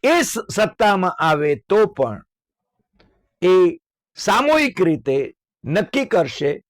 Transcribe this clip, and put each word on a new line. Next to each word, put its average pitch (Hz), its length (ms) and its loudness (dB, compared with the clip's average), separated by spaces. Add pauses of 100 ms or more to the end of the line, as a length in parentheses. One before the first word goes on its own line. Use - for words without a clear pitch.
એ 294 100 2 (100)
સ-, 220 220 -8 (100)
સત્તામાં 202 600 0 (140)
આવે 151 220 0 (180)
તો 208 180 4
પણ 120 340 -4 (1200)
એ 185 140 4 (600)
સામૂહિક 269 720 0
રીતે 139 280 -2 (460)
નક્કી 202 500 -4
કરશે 151 400 -2 (160)